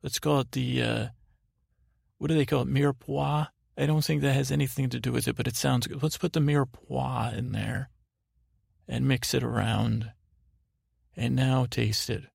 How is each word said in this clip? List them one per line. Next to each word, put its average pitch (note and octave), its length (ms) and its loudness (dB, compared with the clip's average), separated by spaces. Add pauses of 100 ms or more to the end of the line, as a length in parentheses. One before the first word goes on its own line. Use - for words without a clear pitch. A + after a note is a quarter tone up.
Let's - 160 -6
call D3 220 2
it B2+ 120 -4
the, B2+ 300 0
uh, A2+ 240 0 (1120)
what D3 100 -4
do D#3+ 60 2
they D3 120 4
call C3+ 160 2
it? C3 60 -2
Mirepoix? C#3+ 800 0 (300)
I C#3 80 0
don't D3+ 180 2
think D3+ 180 0
that C#3 120 4
has C3+ 180 0
anything C#3 380 0
to B2 100 -4
do B2 120 -2
with B2 140 0
it, A#2+ 100 -2
but A#2 120 -2
it - 80 -4
sounds B2+ 300 0
good. C3 160 -6
Let's D#3 160 -2
put F3 140 -2
the E3 80 2
mirepoix C3 960 0
in A#2+ 160 -4
there G#2+ 360 -4 (960)
and B2+ 220 -2
mix B2+ 260 0
it B2+ 80 2
around. A2+ 720 0 (1040)
And B2 180 0
now C3 320 2
taste G#2+ 420 -2
it. A2 160 -6 (100)